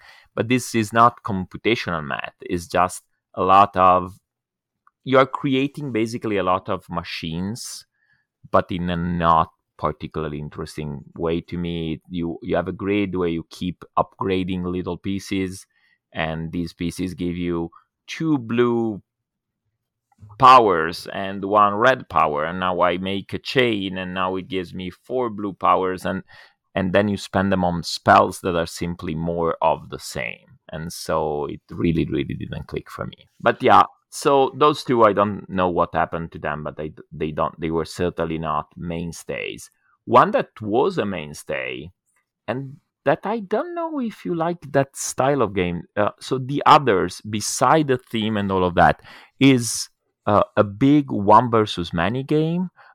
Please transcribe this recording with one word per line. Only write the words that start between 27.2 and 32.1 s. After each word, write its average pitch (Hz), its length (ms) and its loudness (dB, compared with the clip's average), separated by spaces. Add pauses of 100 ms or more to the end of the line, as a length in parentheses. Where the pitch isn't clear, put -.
them 92 100 0
on 85 200 -2
spells 101 580 2
that 92 140 -2
are 82 100 0
simply 87 500 -8
more 82 460 -2
of 73 280 0
the 65 100 -12
same. - 600 -12 (120)
And 82 200 -10
so 78 540 -4
it 78 160 -10 (100)
really, 82 340 0
really - 300 -4